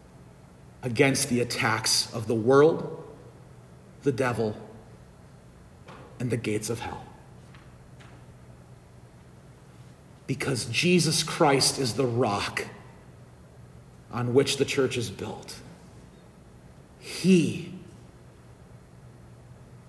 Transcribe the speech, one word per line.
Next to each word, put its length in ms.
against 460
the 120
attacks 720
of 140
the 80
world, 680
the 80
devil, 440
and 100
the 80
gates 320
of 100
hell. 240
Because 380
Jesus 580
Christ 560
is 140
the 120
rock 600
on 240
which 220
the 80
church 320
is 120
built. 460
He 760